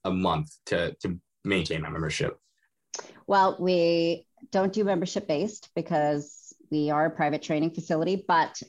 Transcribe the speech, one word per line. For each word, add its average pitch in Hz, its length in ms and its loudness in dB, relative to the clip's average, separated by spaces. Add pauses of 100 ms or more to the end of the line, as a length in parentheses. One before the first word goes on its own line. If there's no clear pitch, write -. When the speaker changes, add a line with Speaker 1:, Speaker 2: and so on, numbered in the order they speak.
Speaker 1:
a 95 80 -2
month 85 400 0 (160)
to, 85 340 -2
to 87 180 -4 (240)
maintain 85 380 0
my 76 80 -6
membership? 78 480 -4 (880)
Speaker 2:
Well, 196 340 4
we 170 680 2 (240)
don't 190 200 2
do 208 120 0
membership 190 440 -2
based 165 480 -4
because 151 800 -2 (160)
we 151 220 0
are 151 160 2
a 156 40 0
private 151 300 -2
training 160 300 0
facility, 175 560 -2
but 160 420 2